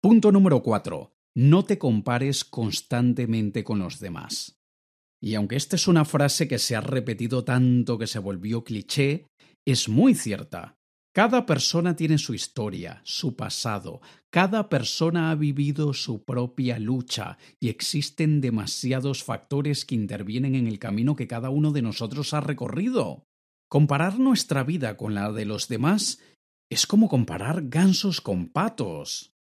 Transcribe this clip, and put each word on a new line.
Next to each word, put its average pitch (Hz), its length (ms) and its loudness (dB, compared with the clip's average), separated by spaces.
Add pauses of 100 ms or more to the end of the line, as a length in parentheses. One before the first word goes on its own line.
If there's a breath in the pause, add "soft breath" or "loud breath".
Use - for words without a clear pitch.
Punto 214 280 8
número 190 300 6
cuatro. 95 520 -4 (220)
No 151 300 6
te - 140 -2
compares 123 680 0
constantemente 113 1160 -2
con 107 160 -2
los 87 200 -8
demás. - 540 -12 (680)
Y 107 140 -4
aunque 104 220 -2
esta 143 200 -2
es - 120 0
una 160 180 6
frase 143 420 0
que 120 120 -2
se - 160 -2
ha 110 60 -2
repetido 120 640 -4
tanto 123 540 2
que 110 80 -6
se 107 140 -8
volvió 101 440 -6
cliché, 139 600 -2 (400 soft breath)
es 127 240 0
muy 196 240 6
cierta. - 600 -6 (360)
Cada 226 360 2
persona 170 480 2
tiene 156 240 2
su 117 160 -6
historia, 92 680 -8
su - 320 -6
pasado. 101 640 -6 (320 soft breath)
Cada 196 380 2
persona 160 600 0
ha 156 40 0
vivido 143 600 -2
su 110 280 -8
propia 123 540 -4
lucha 110 600 -6 (200 soft breath)
y 120 100 -2
existen 151 720 0
demasiados 127 840 -4
factores 143 600 -4
que 127 100 -6
intervienen 107 580 -4
en 123 140 0
el 107 100 -4
camino 117 380 0
que 120 100 -6
cada 117 240 -6
uno 151 220 2
de 143 100 -2
nosotros 117 540 -4
ha 151 60 0
recorrido. 139 840 -4 (440)
Comparar 151 520 2
nuestra 208 440 2
vida 131 340 -4
con 107 180 -4
la 101 160 -2
de 107 140 -4
los 104 220 -6
demás 143 520 0 (500 soft breath)
es - 160 0
como 208 240 4
comparar 123 600 -2
gansos 185 520 2
con 92 280 -4
patos. 123 840 -6 (100)